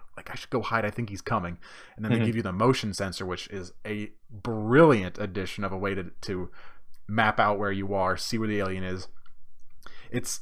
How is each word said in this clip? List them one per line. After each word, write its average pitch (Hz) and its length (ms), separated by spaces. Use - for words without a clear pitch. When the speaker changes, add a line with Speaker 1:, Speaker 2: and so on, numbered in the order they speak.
Speaker 1:
Like, - 140
I - 40
should - 160
go 127 120
hide. 113 220
I 104 60
think 117 200
he's 98 120
coming." 87 360
And 107 80
then 110 80
Speaker 2:
Mm-hmm. 113 80
Speaker 1:
they 110 60
give 113 100
you 113 60
the 92 100
motion 113 420
sensor, 95 320
which 90 220
is 95 240
a 107 240
brilliant 110 880
addition 98 460
of 95 80
a 95 60
way 98 160
to, 87 160
to 90 280
map 107 340
out 104 180
where 101 140
you 98 220
are, 92 220
see 113 220
where 110 100
the 104 120
alien 92 240
is. 95 240
It's, - 320